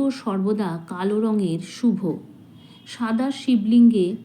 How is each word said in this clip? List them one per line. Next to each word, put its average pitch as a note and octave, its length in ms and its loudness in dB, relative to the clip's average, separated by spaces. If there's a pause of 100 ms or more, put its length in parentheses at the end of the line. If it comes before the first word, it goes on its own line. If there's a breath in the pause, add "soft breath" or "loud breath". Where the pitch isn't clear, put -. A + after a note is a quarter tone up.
(220)
সর্বদা G3+ 480 -2 (180)
কালো G3 320 -2
রঙের G#3 400 0 (160)
শুভ। A3+ 240 0 (880 soft breath)
সাদা A#3 440 -4
শিবলিঙ্গে A#3 760 4 (200)